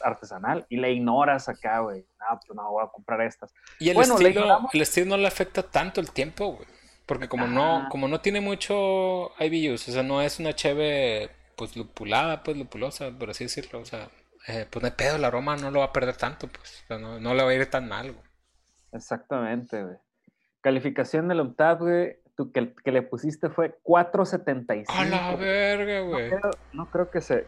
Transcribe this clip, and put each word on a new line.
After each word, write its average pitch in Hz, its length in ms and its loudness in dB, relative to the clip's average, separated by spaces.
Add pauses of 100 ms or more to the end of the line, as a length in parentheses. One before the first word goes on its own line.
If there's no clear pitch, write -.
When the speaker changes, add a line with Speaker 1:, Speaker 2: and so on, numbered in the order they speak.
Speaker 1:
artesanal, 113 680 -4
y 120 80 -6
la 127 120 0
ignoras 127 600 2
acá, 113 300 -2
güey? 101 220 -6 (180)
"No, 113 260 -4
pues 104 100 -18
no, 104 140 -10
voy 107 140 0
a 107 60 -4
comprar 110 320 -4
estas". 107 300 -4 (280)
Speaker 2:
Y 160 100 2
el 180 60 4
Speaker 1:
Bueno, 247 200 8
la 202 40 6
Speaker 2:
estilo, 190 220 8
Speaker 1:
ignoramos. 214 340 4
Speaker 2:
el 151 60 6
estilo 175 260 2
no 196 100 0
le 196 100 2
afecta 185 360 -2
tanto 175 380 -2
el 156 100 -6
tiempo, 156 360 -4 (100)
güey. - 100 -18 (400)
Porque 127 220 -4
como 123 180 -2
no, 147 300 2
Speaker 1:
Ajá. 135 120 -4
Speaker 2:
como 139 200 -2
no 160 120 0
tiene 202 200 0
mucho 190 960 0
I 156 100 2
B 156 240 2
Us, - 140 -6
o 123 60 -8
sea, 131 100 0
no 139 180 0
es 143 180 -2
una 156 140 -4
cheve, 143 800 0 (240)
pues, 113 220 -10
lupulada, 120 680 -2
pues, 151 140 -4
lupulosa, 131 600 -8
por 117 120 -8
así 123 160 -8
decirlo, 123 340 -10
o 113 60 -14
sea, 107 240 -12 (380)
eh, 113 220 -6
pues, 120 140 -6
no 123 40 0
hay 120 80 -2
pedo, 139 200 0
el 147 100 0
aroma 131 320 0
no 139 140 -6
lo 143 80 4
va 135 60 4
a 131 80 -6
perder 127 240 0
tanto, 127 320 -4
pues, - 340 -20
o - 40 -20
sea, 113 100 -8
no, 113 220 -12
no 120 140 0
le 131 100 4
va 127 60 4
a 127 40 4
ir 131 160 2
tan 127 200 -2
mal, 117 240 -8
güey. - 100 -20 (680)
Speaker 1:
Exactamente, 117 920 -6
güey. 90 120 -12 (680)
Calificación 139 680 0
del 170 140 2
Untappd, 156 400 2
güey, 175 360 2 (180)
tú - 160 -6
que, 120 220 -2 (100)
que 135 80 0
le 127 100 4
pusiste 151 480 -4
fue 165 340 -2
cuatro 175 420 6
setenta 127 500 -2
y 107 100 -8
cinco. - 80 -8
Speaker 2:
¡A 185 120 2
la 180 300 0
verga, 202 640 0
Speaker 1:
No 185 80 -4
Speaker 2:
güey! 127 220 -2
Speaker 1:
creo, 196 220 0 (200)
no 160 180 -10
creo 180 220 0
que 170 100 0
se, - 260 0